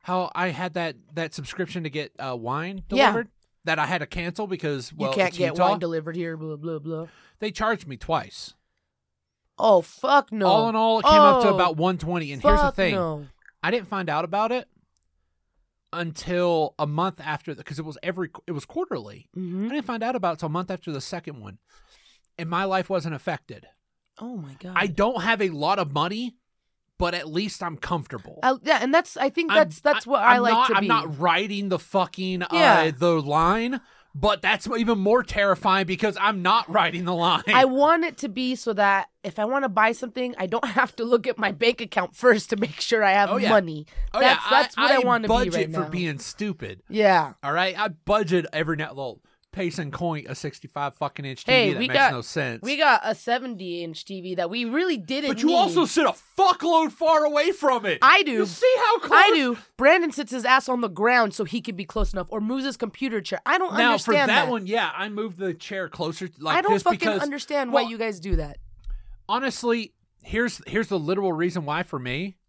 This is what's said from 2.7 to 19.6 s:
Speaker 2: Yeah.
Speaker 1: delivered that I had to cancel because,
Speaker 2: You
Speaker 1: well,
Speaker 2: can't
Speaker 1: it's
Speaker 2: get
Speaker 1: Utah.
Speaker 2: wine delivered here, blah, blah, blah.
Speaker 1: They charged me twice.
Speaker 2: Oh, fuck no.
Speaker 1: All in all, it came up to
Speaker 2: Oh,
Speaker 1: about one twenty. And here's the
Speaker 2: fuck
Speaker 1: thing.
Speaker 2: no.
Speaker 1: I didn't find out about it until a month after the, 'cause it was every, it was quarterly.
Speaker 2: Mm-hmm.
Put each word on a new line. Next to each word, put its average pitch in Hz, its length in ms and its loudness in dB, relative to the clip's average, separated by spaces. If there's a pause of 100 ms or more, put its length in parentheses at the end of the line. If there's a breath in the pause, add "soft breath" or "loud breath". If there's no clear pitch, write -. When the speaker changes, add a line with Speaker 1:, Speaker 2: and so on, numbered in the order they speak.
Speaker 2:
Yeah. 254 220 6
Speaker 1:
delivered 226 180 -4 (360)
that 160 140 0
I 147 60 0
had 175 140 -4
to 147 80 -6
cancel 175 400 -8
because, 147 440 -6
Speaker 2:
You 156 80 -20
Speaker 1:
well, 143 140 -2
Speaker 2:
can't 185 160 2
Speaker 1:
it's 175 80 -10
Speaker 2:
get 175 160 0
Speaker 1:
Utah. 180 180 2
Speaker 2:
wine 202 80 0
delivered 165 360 -6
here, 165 220 -6
blah, 156 180 -10
blah, 156 240 -8
blah. 160 280 -10 (320 soft breath)
Speaker 1:
They 214 120 -6
charged 220 360 -4
me 131 100 -12
twice. - 560 -6 (1040)
Speaker 2:
Oh, 202 240 6
fuck - 500 0
no. 208 160 0
Speaker 1:
All 220 220 4
in 220 60 -4
all, 220 240 2
it 208 60 -2
came 302 140 8
up 277 220 8
to 208 80 4
Speaker 2:
Oh, 196 60 2
Speaker 1:
about 180 200 2
one 180 220 0
twenty. 156 340 -4
And 135 100 -8
here's - 180 6
the 285 80 4
Speaker 2:
fuck 269 80 -2
Speaker 1:
thing. 190 200 0
Speaker 2:
no. 156 320 -4 (340)
Speaker 1:
I 170 100 0
didn't 214 180 -4
find 185 200 -6
out 156 140 -2
about 202 300 -2
it 247 140 -6 (1200)
until 170 880 -2
a 151 80 -2
month 170 320 -4
after 156 340 -8
the, - 100 -14
'cause 139 160 -12
it 160 60 -10
was 151 180 -12
every, 175 260 -6 (180)
it 175 60 -10
was 143 120 -6
quarterly. 165 680 -10
Speaker 2:
Mm-hmm. 185 300 -6